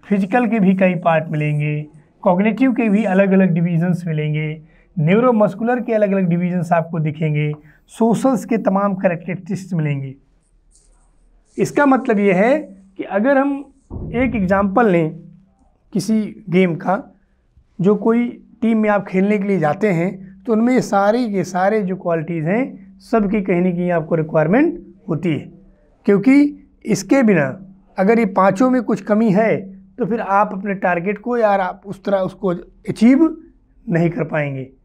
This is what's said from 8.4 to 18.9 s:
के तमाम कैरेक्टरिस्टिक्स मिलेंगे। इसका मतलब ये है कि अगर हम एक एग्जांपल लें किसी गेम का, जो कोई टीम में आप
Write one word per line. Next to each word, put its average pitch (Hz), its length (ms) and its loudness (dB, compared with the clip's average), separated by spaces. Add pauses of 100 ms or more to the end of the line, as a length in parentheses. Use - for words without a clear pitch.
के 226 140 -2
तमाम 196 360 0
कैरेक्टरिस्टिक्स 185 800 -6
मिलेंगे। 139 400 -4 (1400)
इसका 285 280 2
मतलब 247 320 2
ये 202 140 2
है 226 260 2 (380)
कि - 60 -10
अगर 226 360 0
हम 277 360 -4 (180)
एक 240 420 -4
एग्जांपल 196 520 2
लें 170 340 0 (720)
किसी 214 580 -4
गेम 180 240 2
का, 185 400 -4 (680)
जो 196 140 4
कोई 233 500 -2 (180)
टीम 226 160 2
में 214 100 2
आप 202 180 0